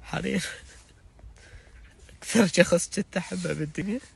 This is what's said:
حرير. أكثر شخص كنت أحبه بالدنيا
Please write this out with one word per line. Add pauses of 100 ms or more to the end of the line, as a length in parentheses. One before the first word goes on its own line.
حرير. (1700)
أكثر
شخص
كنت
أحبه
بالدنيا (160)